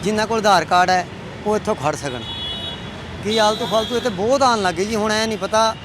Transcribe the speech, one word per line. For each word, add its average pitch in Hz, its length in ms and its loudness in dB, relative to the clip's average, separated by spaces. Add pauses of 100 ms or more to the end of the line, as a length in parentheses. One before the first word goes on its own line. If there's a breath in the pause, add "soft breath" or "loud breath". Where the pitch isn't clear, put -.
ਜਿਨ੍ਹਾਂ 214 240 0
ਕੋਲ 226 120 0
ਆਧਾਰ 190 260 6
ਕਾਰਡ 180 240 4
ਹੈ 180 180 2 (380)
ਉਹ 214 100 2
ਇੱਥੋਂ 208 200 0
ਖੜ 147 200 -2
ਸਕਣ, 127 240 -8 (1040)
ਕਿ 220 180 0
ਆਲਤੂ 220 240 2
ਫਾਲਤੂ 214 320 0
ਇੱਥੇ 226 120 -2
ਬਹੁਤ 226 320 2
ਆਉਣ 240 200 4
ਲੱਗ 180 140 0
ਗਏ 185 100 0
ਜੀ। 220 100 -2
ਹੁਣ 214 160 0
ਐਂ 220 160 0
ਨਹੀਂ 220 100 -2
ਪਤਾ 220 480 2